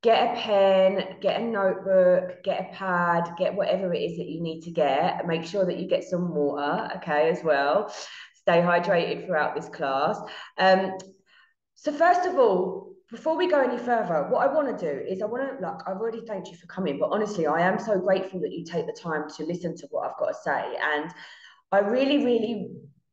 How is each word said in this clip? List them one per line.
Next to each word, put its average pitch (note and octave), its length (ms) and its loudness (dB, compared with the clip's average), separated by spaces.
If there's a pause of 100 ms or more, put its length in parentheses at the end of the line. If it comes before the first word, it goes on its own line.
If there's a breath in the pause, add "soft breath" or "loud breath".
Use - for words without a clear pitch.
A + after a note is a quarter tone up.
Get A#3 300 4
a A#3+ 80 -6
pen, G3 800 4
get G3 220 0
a - 20 -2
notebook, F#3+ 960 4
get - 160 -2
a F#3 160 -8
pad, F3 640 0
get F#3 180 0
whatever F#3 380 0
it D#3+ 60 0
is E3+ 180 -4
that F3 120 -8
you E3 120 -8
need D#3+ 220 -6
to E3+ 80 -12
get. E3 560 0
Make E3 180 -2
sure G3 220 0
that F3 100 -2
you F3+ 100 -6
get - 180 0
some F3 300 -4
water, C#3+ 640 -2
okay, D#3 320 0
as E3 160 -2
well. D3+ 480 2 (420 loud breath)
Stay F3 280 2
hydrated F3 640 0
throughout D#3 280 0
this C#3+ 140 -8
class. C#3+ 500 -2 (380 loud breath)
Um, F#3+ 400 4 (800 soft breath)
so - 180 -4
first F4 320 4
of F4+ 140 0
all, F#3+ 560 2 (160)
before D#4 260 -2
we F4 100 2
go D4+ 140 4
any A#3+ 160 2
further, G#3 540 0
what C4 180 2
I - 20 2
wanna C#4 240 0
do F#3 140 -6
is D#3+ 320 -6
I G#3 60 -4
wanna, C4+ 340 -6
like, F3 260 -8
I've F#3+ 140 -6
already A3+ 240 -6
thanked F#3+ 240 -10
you E3+ 80 -18
for - 100 -20
coming, D3+ 320 -4
but D3+ 120 0
honestly, G3+ 360 -2
I D#3 140 2
am F#3+ 180 2
so G#3+ 200 0
grateful F#3+ 420 0
that C#3+ 120 -4
you E3 120 -10
take - 220 -4
the D#3 80 -8
time D#3 420 -6
to D#3 80 -8
listen E3+ 320 -6
to - 140 -18
what - 180 -4
I've - 100 -10
gotta - 140 -2
say. B2+ 500 -4
And D3+ 300 -2 (600 loud breath)
I G3 80 6
really, B3+ 440 2
really A3+ 460 0 (420)